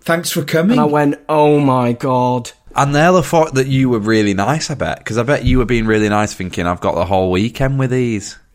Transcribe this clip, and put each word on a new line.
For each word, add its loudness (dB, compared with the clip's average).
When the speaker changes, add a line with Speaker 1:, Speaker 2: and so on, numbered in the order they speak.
Speaker 1:
Thanks -4
for -4
coming. 0
Speaker 2:
And 2
I 2
went, 2
"Oh 4
my 2
God." -2
Speaker 3:
And 0
they'll 4
have 2
thought 2
that 2
you 0
were 2
really 2
nice, -2
I -6
bet, -6
'cause -4
I 0
bet -2
you 4
were 2
being 0
really 2
nice -2
thinking, -6
"I've -2
got -2
the -2
whole 0
weekend -2
with -2
these." -4